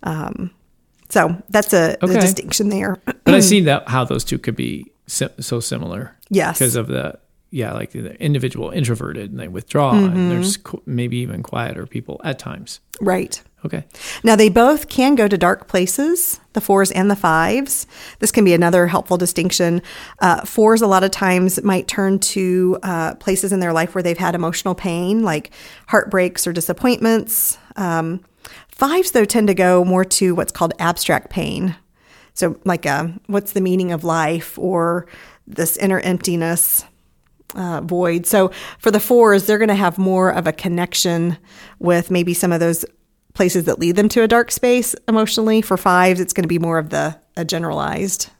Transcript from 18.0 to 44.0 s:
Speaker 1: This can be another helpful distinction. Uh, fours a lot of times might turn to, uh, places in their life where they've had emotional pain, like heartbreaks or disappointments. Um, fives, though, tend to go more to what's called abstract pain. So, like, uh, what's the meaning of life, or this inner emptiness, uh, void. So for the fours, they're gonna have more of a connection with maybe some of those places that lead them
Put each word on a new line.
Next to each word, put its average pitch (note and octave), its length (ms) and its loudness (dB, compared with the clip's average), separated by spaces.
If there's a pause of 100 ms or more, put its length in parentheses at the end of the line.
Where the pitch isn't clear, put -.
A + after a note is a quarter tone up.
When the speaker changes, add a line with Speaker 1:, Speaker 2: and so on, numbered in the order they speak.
Speaker 1:
This - 140 -2
can A3 120 4
be F3+ 100 6
another F3 340 4
helpful F3+ 280 -2
distinction. F3 640 0 (360)
Uh, F3+ 260 2
fours A3 380 4
a A3+ 60 2
lot F#3+ 160 4
of G3 80 2
times F#3 500 0
might F#3+ 240 0
turn G3 340 0
to, F#3 600 0
uh, E3+ 340 -4
places G3 360 -2
in F#3+ 80 0
their F3 120 -2
life E3 220 0
where F#3 80 -2
they've E3+ 160 -2
had E3+ 160 -2
emotional F3 400 -4
pain, F3+ 480 -2
like D#3+ 300 -4 (360)
heartbreaks F#3+ 580 0
or F3 60 -4
disappointments. A3+ 1040 0 (200)
Um, E3 440 -2 (540)
fives, E4+ 380 0
though, A3+ 120 4
tend G#3+ 240 2
to G3 60 4
go F3+ 300 4
more F#3 200 2
to F#3 300 0
what's F#3 180 -4
called E3+ 260 -2
abstract E3+ 520 -2
pain. F3 460 -4 (580)
So, E3+ 300 -2
like, F3 220 -2
uh, D3+ 220 -2 (180)
what's G3+ 260 -4
the G#3 80 -2
meaning F#3 320 0
of D#3 120 -4
life, E3 540 -2
or E3+ 480 -2 (400)
this E3 300 -4
inner F#3+ 240 0
emptiness, F3 840 -2 (680)
uh, F3 300 -6
void. F3 420 -2
So F#3+ 240 4 (280)
for - 120 2
the G#3+ 100 4
fours, G#3+ 460 6
they're G#3+ 120 2
gonna G#3+ 160 4
have F#3+ 240 0
more F#3 320 2
of E3+ 160 -2
a D#3 60 0
connection E3+ 840 -2 (420)
with E3+ 320 2
maybe F3 220 0
some F3 180 0
of E3+ 100 0
those E3 240 0 (500)
places F3+ 300 2
that - 140 0
lead E3+ 180 0
them G#3 140 4